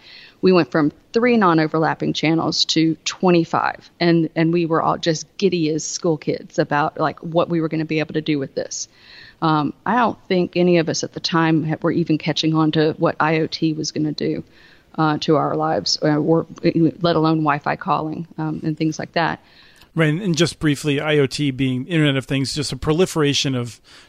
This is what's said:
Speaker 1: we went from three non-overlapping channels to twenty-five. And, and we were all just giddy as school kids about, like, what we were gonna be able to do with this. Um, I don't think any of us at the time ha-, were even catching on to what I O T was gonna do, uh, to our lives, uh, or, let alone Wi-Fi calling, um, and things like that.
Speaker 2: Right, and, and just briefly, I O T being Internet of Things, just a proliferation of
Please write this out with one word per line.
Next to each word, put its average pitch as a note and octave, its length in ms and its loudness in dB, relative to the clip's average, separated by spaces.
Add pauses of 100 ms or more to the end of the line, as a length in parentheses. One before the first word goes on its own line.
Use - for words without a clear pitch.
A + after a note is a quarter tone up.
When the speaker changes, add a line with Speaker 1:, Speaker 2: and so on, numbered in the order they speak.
(420)
Speaker 1:
we F#3 100 6
went E3+ 180 4
from D#3 220 2 (200)
three A#3+ 240 2
non-overlapping D#3 760 2
channels D#3+ 540 0
to D#3+ 280 2 (100)
twenty-five. - 920 0
And, E3+ 380 2
and E3 160 2
we F3 140 0
were D#3 160 0
all D#3 160 0
just D#3+ 400 -4
giddy F3+ 320 0
as D#3 120 -2
school - 360 -2
kids - 400 -6
about, D#3 420 0
like, D3+ 200 -2
what E3 280 0
we E3+ 120 0
were D#3 80 -2
gonna D#3 180 -4
be D#3 140 -2
able D3+ 140 -6
to D#3+ 60 -2
do D#3 180 -2
with C#3 160 -8
this. - 320 -8 (540)
Um, D#3 320 0 (140)
I G#3+ 100 0
don't A#3 220 0 (100)
think F3+ 280 0
any F3 220 4
of D#3+ 100 0
us - 140 -4
at - 120 -8
the - 60 -12
time D#3+ 440 2
ha-, D#3 160 -2
were E3+ 120 0
even D#3 260 0
catching D#3 360 -2
on D#3 180 2
to D#3 260 2
what D#3+ 200 0
I D#3+ 220 2
O D#3 60 0
T D#3+ 260 -2
was D3+ 200 -6
gonna D3+ 200 -2
do, D3+ 320 -4 (520)
uh, D#3 260 2
to D#3 140 2
our D3 200 0
lives, D#3 460 -2
uh, D3+ 140 2
or, D#3+ 300 2 (160)
let E3 540 2
alone D#3+ 220 2
Wi-Fi D3 380 -2
calling, D#3 500 -4 (100)
um, D#3 260 -6
and D#3+ 140 -4
things D#3+ 220 -2
like - 140 -10
that. D#3+ 280 -2 (540)
Speaker 2:
Right, D#3 160 2
and, D#3+ 100 -2
and F3 160 0
just D#3 220 0
briefly, D3 420 0
I D3+ 160 0
O C#3 100 4
T C#3+ 240 -2
being C3 360 -2
Internet D3+ 300 2
of C3 100 -4
Things, C3+ 280 -2
just C#3+ 160 -6
a C#3 60 -8
proliferation D3+ 800 0
of A#2+ 260 -8 (280)